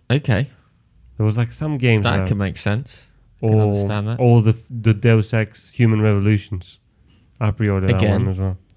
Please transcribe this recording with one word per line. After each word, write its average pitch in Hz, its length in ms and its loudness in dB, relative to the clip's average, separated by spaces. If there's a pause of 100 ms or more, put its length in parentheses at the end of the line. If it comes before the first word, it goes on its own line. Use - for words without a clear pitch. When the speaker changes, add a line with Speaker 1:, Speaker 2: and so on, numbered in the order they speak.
Speaker 1:
Okay. 131 400 -2 (680)
Speaker 2:
There 107 80 -2
was, 107 120 -2
like, 120 140 -4
some 151 260 -6
games 117 260 2
Speaker 1:
That 78 140 0
Speaker 2:
that 92 100 -2
Speaker 1:
can 101 120 -2
make 95 180 -4
sense. - 460 -6 (380)
I 113 60 -2
can 110 80 2
Speaker 2:
all, 107 140 4
Speaker 1:
understand 101 400 -2
that. 117 100 -6
Speaker 2:
all 120 220 6
the, 107 160 2 (120)
the 113 240 0
Deus 110 400 2
Ex - 380 -6
Human 110 300 2
Revolutions. 101 760 0 (640)
I 107 120 0
pre-ordered 98 400 -2
that - 40 2
Speaker 1:
Again. 95 300 0
Speaker 2:
one 95 80 -2
as 92 40 -6
well. 95 200 -4 (200)